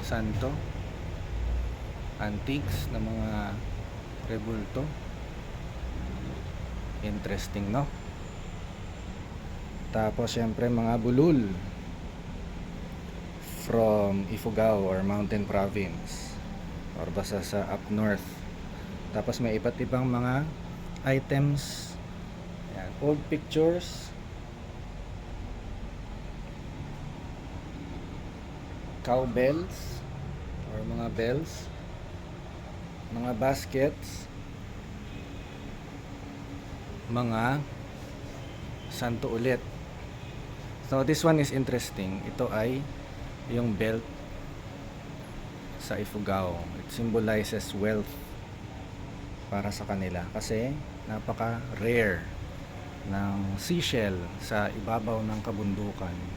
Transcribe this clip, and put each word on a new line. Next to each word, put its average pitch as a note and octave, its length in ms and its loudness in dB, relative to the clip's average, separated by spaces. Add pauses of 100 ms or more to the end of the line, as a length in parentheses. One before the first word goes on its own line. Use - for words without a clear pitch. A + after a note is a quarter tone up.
santo. A2+ 480 2 (1700)
Antiques C3 720 0
na A2+ 80 0
mga A2 280 0 (1000)
rebulto. A2 560 0 (2250)
Interesting, G2+ 720 0
no? C#3 80 4 (2000)
Tapos, A2 400 4
syempre, A#2 400 2
mga A#2 280 6
bulul B2+ 480 8 (2250)
from G#2+ 640 6
Ifugao G#2+ 480 6
or F#2+ 240 4
Mountain G#2 400 2
Province - 880 0 (640)
or E2 160 -2
basta F#2+ 320 2
sa G2 240 0
up G2 140 -2 (100)
north. G#2 320 4 (880)
Tapos, G#2+ 260 2
may A2+ 220 4
iba't A#2+ 180 2
ibang B2+ 300 4
mga B2 340 4 (640)
items. C#3 880 4 (840)
Ayan, F#2+ 240 -4
old C#3+ 220 6 (100)
pictures, D#3+ 800 4 (4000)
cowbells B2+ 960 4 (720)
or A2 100 -2
mga A#2 300 0
bells, B2 560 2 (1400)
mga A#2+ 240 0
baskets, C3+ 880 2 (2750)
mga A#2+ 520 4 (1300)
santo A#2+ 400 0
ulit. A#2+ 320 4 (1300)
So, C3+ 160 6
this D#3 160 6
one D#3+ 160 10
is C#3 160 4
interesting. G#2 800 0
Ito B2+ 160 2
ay A#2 320 2 (680)
yung A#2 240 4
belt A2 320 2 (1800)
sa - 160 -2
Ifugao. F#2+ 640 2 (240)
It - 80 -8
symbolizes A2 800 4
wealth G#2 400 2 (1400)
para G2+ 240 0
sa G#2 160 -4
kanila F#2 320 0 (160)
kasi A2+ 320 0 (400)
napaka-rare A2+ 1120 2 (880)
ng G2 480 0
seashell G#2+ 640 2 (160)
sa G#2 320 2
ibabaw A2 560 0
ng G#2+ 160 0
kabundukan. G2+ 720 0 (240)